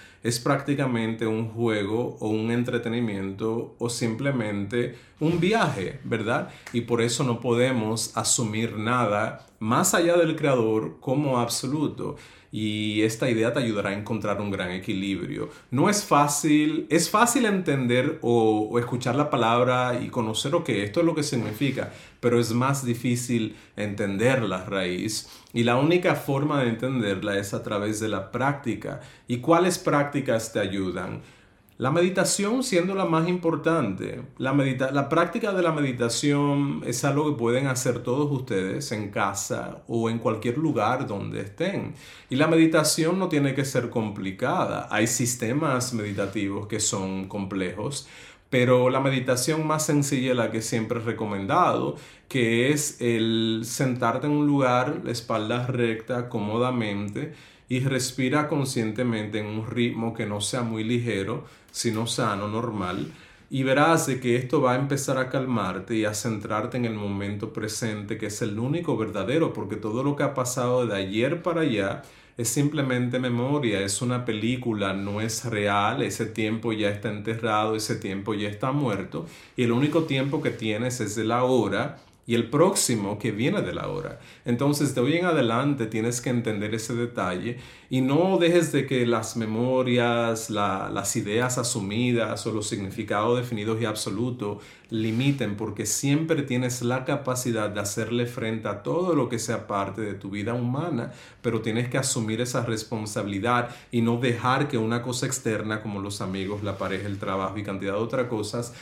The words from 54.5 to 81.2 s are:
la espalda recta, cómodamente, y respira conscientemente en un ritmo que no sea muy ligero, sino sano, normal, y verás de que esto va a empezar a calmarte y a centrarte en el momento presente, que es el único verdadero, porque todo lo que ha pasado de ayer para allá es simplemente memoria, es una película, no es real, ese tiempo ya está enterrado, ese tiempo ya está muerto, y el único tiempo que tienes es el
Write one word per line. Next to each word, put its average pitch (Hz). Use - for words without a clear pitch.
la 127
espalda 120
recta, 120
cómodamente, 113
y 127
respira 135
conscientemente 113
en 107
un 110
ritmo 113
que 110
no 104
sea 127
muy 110
ligero, 113
sino 117
sano, 107
normal, 107
y 135
verás 147
de 135
que 120
esto 131
va 123
a 131
empezar 139
a 131
calmarte 113
y 107
a 104
centrarte 110
en 123
el 113
momento 104
presente, 107
que 107
es 101
el 107
único 139
verdadero, 107
porque 104
todo 110
lo 143
que 147
ha 139
pasado 123
de 101
ayer 110
para 165
allá 107
es 117
simplemente 131
memoria, 123
es 98
una 123
película, 110
no 101
es 113
real, 104
ese 110
tiempo 110
ya 104
está 101
enterrado, 107
ese 107
tiempo 98
ya 104
está 131
muerto, 110
y 127
el 117
único 151
tiempo 143
que 127
tienes 110
es 104
el 110